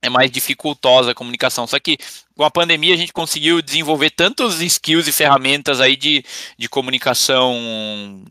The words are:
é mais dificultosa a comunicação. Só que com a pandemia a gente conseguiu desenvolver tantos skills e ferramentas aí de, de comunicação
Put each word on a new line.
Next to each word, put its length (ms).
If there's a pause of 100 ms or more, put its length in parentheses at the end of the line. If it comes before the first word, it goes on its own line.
é 60
mais 220
dificultosa 800
a 40
comunicação. 520
Só 120
que 200 (360)
com 100
a 60
pandemia 440
a 40
gente 140
conseguiu 480
desenvolver 480
tantos 540
skills 440
e 60
ferramentas 680
aí 160
de, 300 (320)
de 140
comunicação 1600